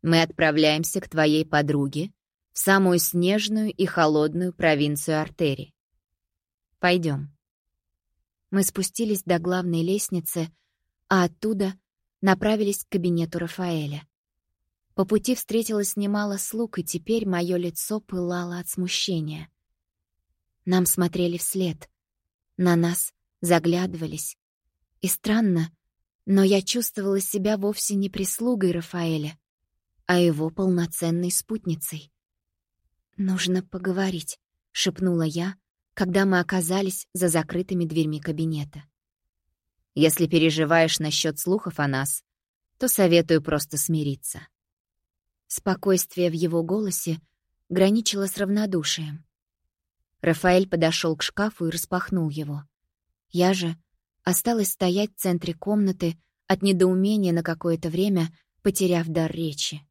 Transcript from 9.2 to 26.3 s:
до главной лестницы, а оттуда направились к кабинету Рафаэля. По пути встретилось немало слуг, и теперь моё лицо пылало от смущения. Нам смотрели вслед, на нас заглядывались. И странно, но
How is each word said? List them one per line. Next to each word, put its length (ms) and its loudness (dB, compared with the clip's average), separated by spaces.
до 160 0
главной 440 -2
лестницы, 680 -4
а 180 4
оттуда 500 -4
направились 640 2
к 60 -18
кабинету 500 -2
Рафаэля. 680 -6
По 100 2
пути 300 0
встретилось 600 -2
немало 420 -2
слуг, 420 -6
и 40 -4
теперь 440 -4
моё 300 0
лицо 420 -4
пылало 580 -6
от 100 -10
смущения. 840 -4
Нам 200 2
смотрели 520 0
вслед, 520 -4
на 200 4
нас 380 0
заглядывались. 960 0
И 60 -2
странно, 640 2
но 180 6